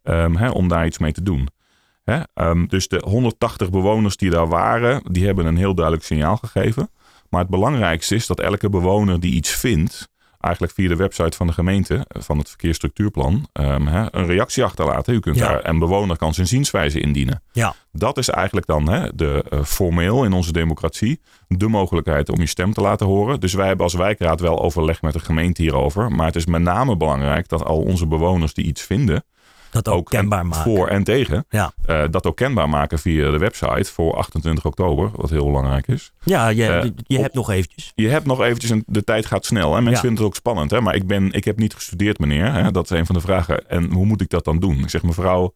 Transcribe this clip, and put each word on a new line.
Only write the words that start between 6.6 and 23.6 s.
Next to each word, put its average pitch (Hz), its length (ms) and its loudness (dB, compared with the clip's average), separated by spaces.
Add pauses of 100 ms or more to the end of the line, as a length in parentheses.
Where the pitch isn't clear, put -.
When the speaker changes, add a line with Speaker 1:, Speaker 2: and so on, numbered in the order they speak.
Speaker 1:
Maar 87 120 0
het 90 80 -2
belangrijkste 98 640 0
is - 120 -2
dat 90 120 -4
elke 101 300 0
bewoner 95 500 2
die 85 140 0
iets 76 180 -2
vindt, - 580 -2 (300)
eigenlijk 85 340 -4
via 92 140 0
de 85 80 2
website 85 420 -2
van 87 100 0
de 85 60 0
gemeente, 92 400 0 (140)
eh, - 140 -12
van 73 160 -2
het 73 120 -2
verkeersstructuurplan, 82 1040 -2
ehm, 71 320 0
hè, 87 260 0
een 92 140 -2
reactie 104 380 0
achterlaat. 76 440 -2
U 120 120 2
kunt 76 160 0
Speaker 2:
Ja. 120 120 2
Speaker 1:
daar, - 200 -2
een 80 120 2
bewoner 90 380 0
kan 80 160 -2
zijn 90 140 0
zienswijze 85 520 0
indienen. 69 420 0 (100)
Speaker 2:
Ja. 113 220 -2 (180)
Speaker 1:
Dat 131 260 -2
is 123 120 -2
eigenlijk 92 380 -2
dan, 76 220 2
hè, 87 260 0
de, 71 340 0
eh, 73 140 -2
formeel 90 640 0
in 98 80 2
onze 87 180 0
democratie 82 720 -2 (260)
de 92 200 0
mogelijkheid 87 640 0
om - 100 -2
je 82 80 2
stem 95 260 -2
te - 80 -2
laten 101 240 0
horen. 104 340 2
Dus 92 140 0
wij 95 140 0